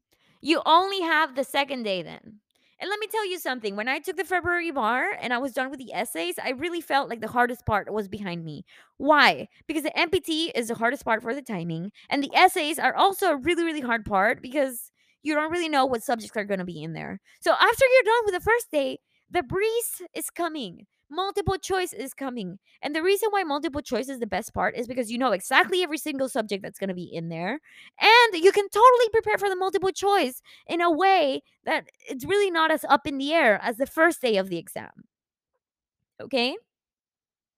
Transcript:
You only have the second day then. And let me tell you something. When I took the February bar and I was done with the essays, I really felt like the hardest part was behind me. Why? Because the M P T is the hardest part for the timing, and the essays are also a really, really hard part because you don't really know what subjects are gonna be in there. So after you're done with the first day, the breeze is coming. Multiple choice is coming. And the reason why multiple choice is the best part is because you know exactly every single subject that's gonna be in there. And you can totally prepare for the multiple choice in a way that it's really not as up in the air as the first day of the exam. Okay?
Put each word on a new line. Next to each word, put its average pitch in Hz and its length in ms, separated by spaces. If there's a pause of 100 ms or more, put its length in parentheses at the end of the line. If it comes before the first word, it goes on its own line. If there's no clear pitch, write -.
(400)
You 294 260
only 381 340
have 311 360
the 269 80
second 277 400
day 185 180
then. 160 380 (380)
And 349 120
let 415 80
me 427 80
tell 440 200
you 370 120
something. 226 380
When 214 120
I 269 100
took 320 200
the 381 60
February 349 460
bar 269 480
and 247 140
I 240 60
was 262 160
done 262 160
with 285 80
the 254 160
essays, 320 480
I 240 80
really 320 320
felt 277 260
like 220 140
the 220 60
hardest 240 360
part 208 260
was 202 180
behind 180 360
me. 156 220 (320)
Why? 254 500 (180)
Because 285 180
the - 140
M 320 120
P 349 100
T 320 340
is 233 140
the 233 60
hardest 233 300
part 220 180
for 233 120
the 285 60
timing, 170 520 (180)
and 277 120
the 277 120
essays 330 440
are 247 160
also 381 360
a 294 60
really, 320 280
really 320 160
hard 233 240
part 208 380
because 262 480 (320)
you 302 120
don't 302 180
really 339 180
know 277 160
what 247 160
subjects 226 340
are 208 80
gonna 196 200
be 170 180
in 165 100
there. 156 280 (200)
So 330 120
after 453 320 (100)
you're 453 200
done 466 120
with 392 80
the 359 60
first 453 300
day, 277 280 (320)
the 339 120
breeze 415 600 (120)
is - 140
coming. 311 580 (240)
Multiple 381 480
choice 370 340
is 269 200
coming. 233 460 (240)
And 294 140
the 311 60
reason 392 280
why 403 140
multiple 294 380
choice 254 260
is 269 100
the 233 80
best 196 260
part 185 240
is 233 100
because 233 260
you 240 60
know 254 140
exactly 330 500
every 311 160
single 269 300
subject 214 340
that's - 160
gonna 190 160
be 180 100
in 165 240
there. 175 320 (400)
And 440 420
you 392 100
can 403 160
totally 480 420
prepare 427 280
for 403 100
the 381 80
multiple 381 360
choice 370 500 (240)
in 339 140
a 349 100
way 330 520 (220)
that - 240 (200)
it's 262 160
really 392 260
not 320 200
as 311 180
up 285 180
in 294 120
the 277 140
air 262 300
as 240 140
the 254 100
first 320 340
day 226 160
of 190 120
the 175 100
exam. - 460 (1160)
Okay? 254 360 (1000)